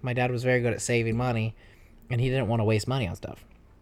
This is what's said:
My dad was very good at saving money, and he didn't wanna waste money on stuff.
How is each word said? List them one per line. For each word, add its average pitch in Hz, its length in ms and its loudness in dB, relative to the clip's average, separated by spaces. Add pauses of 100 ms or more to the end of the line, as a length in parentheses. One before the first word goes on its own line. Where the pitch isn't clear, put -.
My 123 100 -2
dad 123 160 0
was 123 140 -2
very 127 180 4
good 120 120 2
at - 100 -6
saving 113 340 0
money, 113 380 0 (560)
and 120 100 0
he 131 80 2
didn't 127 200 0
wanna 113 160 2
waste 107 220 2
money 127 200 -2
on 90 80 -6
stuff. - 280 -14 (380)